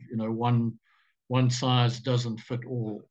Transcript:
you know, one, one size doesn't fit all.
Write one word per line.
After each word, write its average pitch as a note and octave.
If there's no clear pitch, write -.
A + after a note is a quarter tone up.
you -
know, A2
one, A#2
one B2+
size B2
doesn't A#2+
fit B2
all. A2